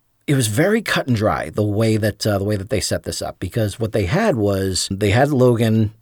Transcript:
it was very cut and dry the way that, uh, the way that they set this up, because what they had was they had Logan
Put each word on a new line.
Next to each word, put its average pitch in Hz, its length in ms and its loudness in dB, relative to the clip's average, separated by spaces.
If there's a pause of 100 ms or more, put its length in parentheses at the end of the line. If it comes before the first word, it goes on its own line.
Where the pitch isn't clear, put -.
(280)
it 143 80 2
was 127 120 0
very 185 340 0
cut - 260 -4
and 120 80 2
dry 80 340 -2
the 107 140 -2
way 110 320 2
that, 104 320 -2
uh, 104 100 0
the 95 60 -2
way 104 140 -2
that 95 120 -8
they 95 120 -2
set - 220 -4
this - 180 -8
up, - 180 -10
because 101 400 -4
what 107 140 -4
they 104 140 0
had 180 280 2
was 98 560 0
they 98 200 0
had 139 200 2
Logan 113 720 2